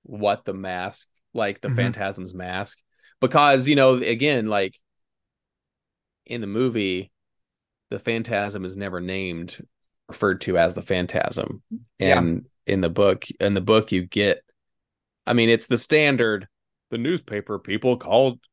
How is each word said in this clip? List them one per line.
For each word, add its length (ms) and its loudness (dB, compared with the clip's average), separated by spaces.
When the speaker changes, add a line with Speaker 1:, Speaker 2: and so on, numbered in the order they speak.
Speaker 1:
what 400 -2
the 100 -6
mask, 540 -8
like, 260 -2
the 80 -6
Speaker 2:
Mm-hmm. 80 -2
Speaker 1:
Phantasm's 580 -4
mask? 440 -10
Because, 480 4
you 80 4
know, 200 6
again, 520 0
like, 280 -2
in 140 -8
the 60 -6
movie, 640 -2
the 80 -6
Phantasm 640 -4
is 120 -10
never 240 -8
named, 580 -8
referred 340 0
to 160 0
as 160 2
the 80 -8
Phantasm. 800 -4
Speaker 2:
Yeah. 200 4
Speaker 1:
And 280 -2
in 140 0
the 100 0
book, 360 2
in 140 2
the 60 0
book, 320 2
you 140 0
get, 360 0
I 60 0
mean, 160 4
it's 180 4
the 120 0
standard, 720 0
"The 80 -6
newspaper 600 -4
people 380 0
called, 440 2